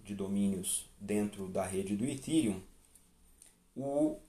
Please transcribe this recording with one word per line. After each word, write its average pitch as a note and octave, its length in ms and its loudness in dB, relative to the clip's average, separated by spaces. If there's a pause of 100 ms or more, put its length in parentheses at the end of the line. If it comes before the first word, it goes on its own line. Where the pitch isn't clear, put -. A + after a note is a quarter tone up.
de G#2 120 -8
domínios G2 840 -2
dentro G2+ 500 -2
da F#2 180 0
rede F#2+ 300 -2
do A#2 100 0
Ethereum, B2+ 560 2 (1120)
o C#3+ 420 2 (100)